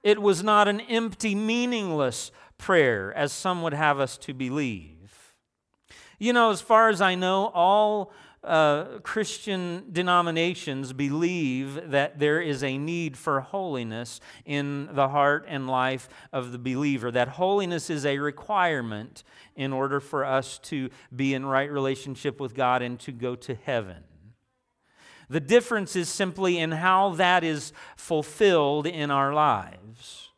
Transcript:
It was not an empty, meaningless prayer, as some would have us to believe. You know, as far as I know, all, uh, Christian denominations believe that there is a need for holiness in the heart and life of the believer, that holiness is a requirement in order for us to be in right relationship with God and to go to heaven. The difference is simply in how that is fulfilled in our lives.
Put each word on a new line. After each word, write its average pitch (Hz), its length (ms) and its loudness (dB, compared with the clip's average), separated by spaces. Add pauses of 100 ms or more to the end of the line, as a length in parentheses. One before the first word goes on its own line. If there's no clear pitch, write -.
It 208 180 4
was 190 220 4
not 208 240 6
an 208 140 0
empty, 226 520 -2
meaningless 214 960 -2 (280)
prayer, 120 560 2
as 147 180 0
some 180 300 -2
would 160 100 -2
have 147 260 2
us 135 200 -2
to - 160 -12
believe. 107 1000 -6 (840)
You 233 140 2
know, 233 180 6
as 190 100 -2
far 226 280 6
as 190 120 2
I 185 140 4
know, 190 320 0
all, 208 640 2 (300)
uh, 151 560 2
Christian 190 920 -6
denominations 170 1000 0
believe 143 960 -2
that 143 300 0
there 147 200 2
is 147 240 -2
a 135 140 -2
need 156 400 -4
for 139 240 -2
holiness 123 800 -8 (240)
in 143 480 -4
the 139 160 2
heart 143 380 2
and 135 200 -6
life 131 400 -2 (240)
of 127 200 -6
the 123 80 -10
believer, 131 500 -2
that 123 200 2
holiness 175 600 -2
is 147 160 -2
a 139 140 0
requirement 143 1040 -2 (320)
in 135 180 -6
order 135 260 -2
for 139 240 -4
us 131 360 -2
to 131 320 -6 (240)
be 135 180 0
in 131 100 -4
right 139 280 0
relationship 135 680 -4
with 127 140 -8
God 123 300 2
and 123 160 -8
to - 120 -14
go 123 260 -6
to 123 180 -10
heaven. 101 480 -6 (1200)
The 147 120 -2
difference 214 560 2
is 175 120 -2
simply 185 520 -2
in 160 120 -2
how 185 440 2
that 180 280 4
is 156 300 -4 (240)
fulfilled 151 880 2
in 156 240 -4
our 139 240 2
lives. 110 1040 -2